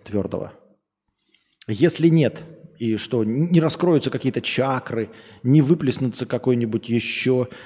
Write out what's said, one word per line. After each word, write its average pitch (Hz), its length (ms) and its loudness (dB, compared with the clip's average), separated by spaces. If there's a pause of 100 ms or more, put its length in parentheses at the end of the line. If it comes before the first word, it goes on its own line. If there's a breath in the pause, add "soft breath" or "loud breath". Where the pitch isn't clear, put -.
твёрдого? 95 480 -4 (1160)
Если 156 400 2
нет, 160 340 2 (360)
и 113 180 -2
что 113 280 -2
н-, 135 280 -2
не 170 80 6
раскроются 160 500 0
какие-то 127 300 -4
чакры, 123 720 -4 (320 loud breath)
не 147 200 6
выплеснутся 131 640 0
какой-нибудь 120 640 -2
ещё 123 600 -2 (180 loud breath)